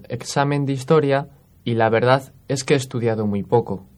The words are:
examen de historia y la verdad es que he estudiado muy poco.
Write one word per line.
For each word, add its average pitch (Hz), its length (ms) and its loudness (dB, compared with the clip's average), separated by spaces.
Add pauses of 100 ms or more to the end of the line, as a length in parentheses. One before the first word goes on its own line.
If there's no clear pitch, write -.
examen 143 580 -2
de 135 60 -2
historia 139 560 0 (380)
y 117 80 -2
la 113 160 2
verdad 120 420 2 (160)
es 131 160 -4
que 151 120 2
he - 20 6
estudiado 113 500 -4
muy 101 160 -2
poco. 101 400 -2 (140)